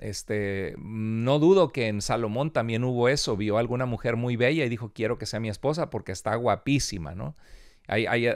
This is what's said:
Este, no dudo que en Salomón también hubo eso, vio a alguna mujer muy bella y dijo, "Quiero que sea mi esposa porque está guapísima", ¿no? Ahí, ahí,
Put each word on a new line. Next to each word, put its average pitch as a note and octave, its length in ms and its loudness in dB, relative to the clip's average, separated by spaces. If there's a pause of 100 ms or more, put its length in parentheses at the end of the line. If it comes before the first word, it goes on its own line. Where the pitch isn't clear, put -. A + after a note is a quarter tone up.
Este, G2 760 -4
no A2 640 0
dudo E3+ 320 6
que A#2+ 160 -2
en G#2 140 -2
Salomón A#2 500 -2
también A2+ 320 0
hubo B2 240 2
eso, C3 300 2
vio G#2 180 0
a A2+ 60 2
alguna B2 240 -2
mujer A#2 320 -2
muy B2 180 -2
bella C3 300 2
y A#2+ 40 0
dijo, A#2 240 -6
"Quiero A2 240 -2
que - 80 -8
sea G#2+ 140 -4
mi A2+ 80 -4
esposa C#3+ 420 -2
porque G#2 220 -8
está G#2 240 -2
guapísima", G#2 800 0
¿no? B2+ 220 -10 (500)
Ahí, A2 200 0
ahí, A#2 280 2